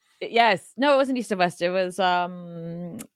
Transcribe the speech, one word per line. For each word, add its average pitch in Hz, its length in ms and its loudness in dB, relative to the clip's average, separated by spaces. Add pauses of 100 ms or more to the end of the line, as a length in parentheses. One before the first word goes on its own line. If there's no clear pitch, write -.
(220)
Yes. 220 560 2
No, 285 160 4
it 269 40 6
wasn't 262 200 0
East 226 140 -4
of 190 80 0
West. 175 240 0
It 175 80 2
was, 180 280 -2
um, 175 960 -2 (180)